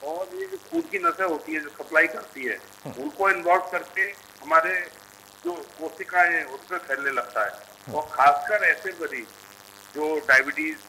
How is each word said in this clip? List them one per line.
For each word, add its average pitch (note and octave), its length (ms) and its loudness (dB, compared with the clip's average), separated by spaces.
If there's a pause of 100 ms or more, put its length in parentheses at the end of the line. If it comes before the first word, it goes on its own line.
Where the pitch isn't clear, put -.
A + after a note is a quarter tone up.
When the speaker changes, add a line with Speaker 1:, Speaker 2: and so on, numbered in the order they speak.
Speaker 1:
और E4 300 -6
ये F#4+ 120 -8
जो F#4 100 -12
खून - 240 -4
की E3 180 -4
नसें F3 260 0
होती D#3 300 -4
है, D#3 60 -4
जो D3 80 -10
सप्लाई D#3 380 0
करती C#3 380 -10
है, A2+ 100 -2
Speaker 2:
हम्म। G2+ 480 -12
Speaker 1:
उनको G3 280 0
involve F3 320 2 (100)
करके - 280 -6 (440)
हमारे F3+ 360 4 (640)
जो F3 80 -2
कोशिकाएं E3+ 800 0
हैं, D#3+ 120 2
उसमें C3+ 340 -8
फैलने C3+ 320 -2
लगता B2 340 0
है। G2 60 -4
Speaker 2:
हम्म। - 480 -12
Speaker 1:
और D3 140 -4
खासकर - 420 6
ऐसे F#3+ 360 2
मरीज C#3 360 -8 (680)
जो D3+ 240 0
diabetes D3 580 2 (120)